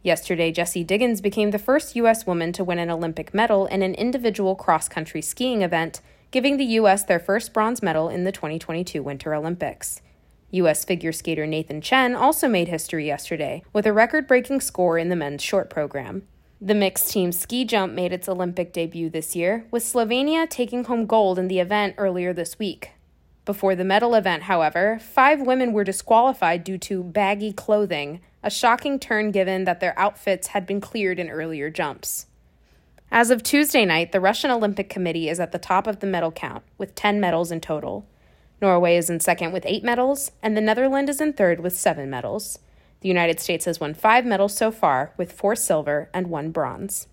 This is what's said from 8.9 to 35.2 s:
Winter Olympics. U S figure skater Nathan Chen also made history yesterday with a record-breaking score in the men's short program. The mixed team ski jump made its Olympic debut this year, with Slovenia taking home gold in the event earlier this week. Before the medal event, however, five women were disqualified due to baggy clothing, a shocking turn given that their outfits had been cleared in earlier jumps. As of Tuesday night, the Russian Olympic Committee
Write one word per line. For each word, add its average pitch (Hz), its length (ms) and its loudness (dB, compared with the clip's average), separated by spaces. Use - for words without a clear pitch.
Winter 143 320 -6
Olympics. 160 680 -6
U 180 180 4
S 151 160 2
figure 165 260 -2
skater 156 380 -4
Nathan 156 320 -4
Chen 254 340 2
also 294 320 2
made 180 220 2
history 160 380 -4
yesterday 151 680 -6
with 208 140 0
a 214 60 4
record-breaking 254 680 4
score 175 380 0
in 170 100 -2
the 180 80 0
men's 143 260 -4
short - 260 0
program. 139 540 -6
The 208 160 2
mixed 190 340 0
team 180 220 0
ski 240 320 -4
jump 208 280 0
made 180 200 -2
its 180 160 -8
Olympic 180 440 -4
debut 165 380 -6
this 160 240 -6
year, 196 380 -2
with 233 100 -2
Slovenia 269 680 0
taking 240 360 -4
home 226 220 -2
gold 202 340 2
in 185 80 -2
the 185 100 0
event 202 400 0
earlier 180 340 -2
this 170 240 -6
week. - 340 -8
Before 196 300 0
the 180 100 -2
medal 214 300 4
event, 180 300 2
however, 185 560 2
five 277 400 4
women 254 320 2
were 208 100 2
disqualified 196 800 2
due 190 160 -8
to 185 240 -6
baggy 202 500 -2
clothing, 180 680 -2
a 208 100 -4
shocking 247 500 2
turn 214 320 0
given 190 320 0
that 180 160 0
their 180 180 -2
outfits 190 500 0
had 190 180 -4
been 196 140 -4
cleared 190 380 -4
in 175 120 -6
earlier 156 380 -6
jumps. - 580 -6
As 233 200 4
of 240 120 4
Tuesday 285 420 4
night, 170 280 0
the 190 80 2
Russian 226 320 2
Olympic 202 360 0
Committee 170 400 -2